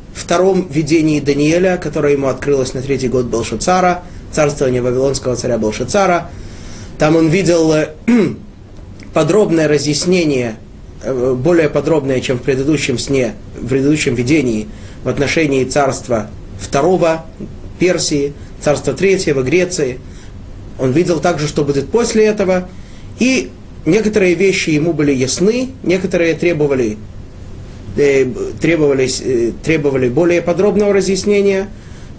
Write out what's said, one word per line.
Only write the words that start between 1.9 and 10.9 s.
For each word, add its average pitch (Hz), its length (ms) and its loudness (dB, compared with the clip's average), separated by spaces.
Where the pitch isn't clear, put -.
ему 135 140 0
открылось 131 480 0
на 127 80 -6
третий 131 240 -2
год 123 180 0
Белшацара, 175 800 0
царствования 139 520 0
вавилонского 127 540 0
царя 120 200 -2
Белшацара. 160 720 0
Там 156 160 4
он 160 140 4
видел, 165 440 4
э, 156 140 2
<clears throat> 190 300 4
подробное 160 520 4
разъяснение, 147 880 2